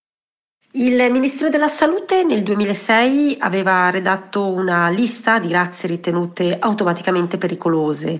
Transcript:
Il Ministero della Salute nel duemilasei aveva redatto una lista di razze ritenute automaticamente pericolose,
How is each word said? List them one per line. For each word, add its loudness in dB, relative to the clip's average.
Il 2
Ministero 0
della 2
Salute 0
nel 0
duemilasei 0
aveva 2
redatto -2
una 0
lista 0
di -2
razze -2
ritenute -2
automaticamente 0
pericolose, -2